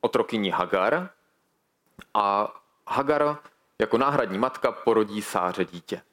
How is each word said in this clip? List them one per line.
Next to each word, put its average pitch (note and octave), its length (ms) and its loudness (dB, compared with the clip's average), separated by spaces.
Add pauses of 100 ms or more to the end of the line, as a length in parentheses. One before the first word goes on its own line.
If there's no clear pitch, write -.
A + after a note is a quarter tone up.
otrokyní A2 500 0
Hagar G2 580 0 (1040)
a G2+ 400 2 (340)
Hagar D3 500 0 (420)
jako A2+ 180 2
náhradní B2 420 0
matka B2+ 320 0
porodí G#2+ 500 0
Sáře F2+ 440 -2
dítě. F2 360 -12 (120)